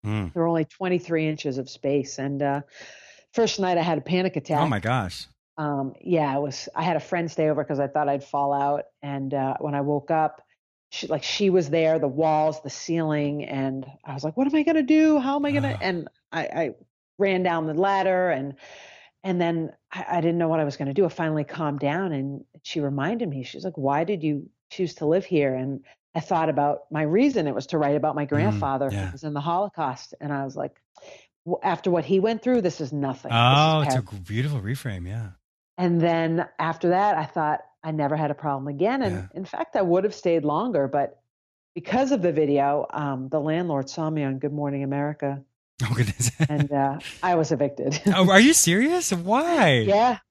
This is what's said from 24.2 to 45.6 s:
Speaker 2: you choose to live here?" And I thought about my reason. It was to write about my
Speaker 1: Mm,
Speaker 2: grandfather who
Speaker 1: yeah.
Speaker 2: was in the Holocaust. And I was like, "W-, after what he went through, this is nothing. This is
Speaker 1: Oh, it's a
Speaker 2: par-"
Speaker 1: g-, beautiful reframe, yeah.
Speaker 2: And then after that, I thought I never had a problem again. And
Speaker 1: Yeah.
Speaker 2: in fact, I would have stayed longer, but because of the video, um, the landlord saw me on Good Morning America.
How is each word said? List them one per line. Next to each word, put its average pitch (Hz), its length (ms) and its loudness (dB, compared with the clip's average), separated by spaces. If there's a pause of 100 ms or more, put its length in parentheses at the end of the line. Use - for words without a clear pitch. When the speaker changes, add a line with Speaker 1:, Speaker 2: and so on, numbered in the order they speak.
Speaker 2:
you 147 260 -2 (200)
choose 180 260 -4
to 156 100 -6
live 180 200 2
here?" 143 300 2
And 131 280 -6 (320)
I 165 60 0
thought 160 280 0
about 143 420 0
my 156 100 -2
reason. 196 460 2
It 131 80 -2
was - 120 -4
to 170 100 -2
write 147 200 2
about 147 180 0
my 147 100 -2
Speaker 1:
Mm, 135 40 -12
Speaker 2:
grandfather 143 600 0
who 101 60 -4
Speaker 1:
yeah. 95 160 -4
Speaker 2:
was 135 120 -14
in 151 100 -8
the 143 80 -4
Holocaust. 170 800 -4
And 147 100 -6
I 139 140 -4
was 135 100 -10
like, 139 260 -8 (640)
"W-, 175 180 -4
after 185 280 0
what 165 140 2
he 190 140 2
went 220 240 0
through, 247 180 2
this 175 180 -2
is 143 140 -6
nothing. 139 380 -4
This 117 60 2
is 123 200 8
Speaker 1:
Oh, 156 240 4
it's 139 140 2
a 127 60 2
Speaker 2:
par-" 101 120 -10
Speaker 1:
g-, 95 120 -12
beautiful 120 360 -4
reframe, 101 460 -6
yeah. 107 240 -8 (460)
Speaker 2:
And 175 240 2
then 165 460 2 (100)
after 165 320 0
that, 185 280 4
I 151 80 -2
thought 151 340 -2 (240)
I 160 80 -6
never 151 260 0
had 151 140 0
a - 20 -2
problem 139 340 -4
again. 202 360 0
And 190 120 -2
Speaker 1:
Yeah. 95 200 -8
Speaker 2:
in 185 100 -10
fact, - 300 -8
I 208 80 2
would 180 220 2
have 214 100 -2
stayed 165 280 0
longer, 151 440 0
but 139 340 -4 (540)
because 254 360 0
of 214 120 0
the 175 100 4
video, 143 560 2
um, 135 400 -6
the 156 100 0
landlord 156 480 -2
saw 156 220 -4
me 156 140 -2
on 135 160 -2
Good 143 120 -2
Morning 143 320 -4
America. 139 600 -4 (400)